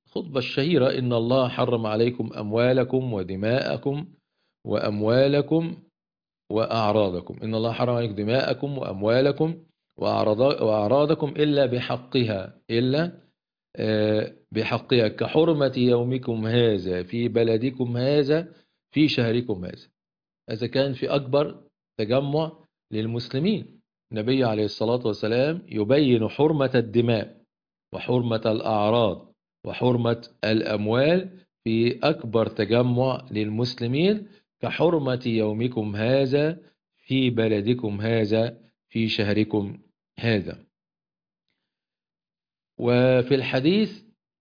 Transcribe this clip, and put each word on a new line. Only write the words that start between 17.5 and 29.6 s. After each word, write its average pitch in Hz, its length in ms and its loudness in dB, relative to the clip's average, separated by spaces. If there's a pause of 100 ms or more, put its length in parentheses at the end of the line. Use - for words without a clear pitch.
هذا 147 560 0 (400)
في 147 140 4
شهركم 117 580 -2
هذا". - 220 -12 (640)
هذا 117 180 -4
كان 135 260 -2
في 131 160 -6
أكبر 143 540 -2 (360)
تجمع 143 640 -2 (280)
للمسلمين، 120 880 -4 (320)
النبي 120 320 0
عليه 107 220 0
الصلاة 113 420 -2
والسلام 123 600 -2
يبين 117 640 2
حرمة 143 460 2
الدماء 117 640 0 (540)
وحرمة 117 520 -2
الأعراض 110 880 0 (320)